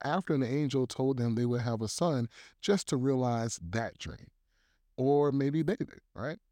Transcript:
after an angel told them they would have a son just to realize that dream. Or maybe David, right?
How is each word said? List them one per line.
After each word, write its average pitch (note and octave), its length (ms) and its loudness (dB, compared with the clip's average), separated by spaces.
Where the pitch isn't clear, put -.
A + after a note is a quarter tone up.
after E3 300 0
an C3+ 80 2
angel C3 440 0
told C3 300 0
them A#2+ 180 2
they A#2+ 120 2
would A#2+ 160 0
have A2+ 180 -2
a A2 80 -2
son C#3 400 0
just - 280 0
to D3+ 80 0
realize B2 600 0
that A2 280 -4
dream. - 300 -14
Or C#3+ 360 4
maybe C#3 300 2
David, - 380 -4
right? C#3 240 -8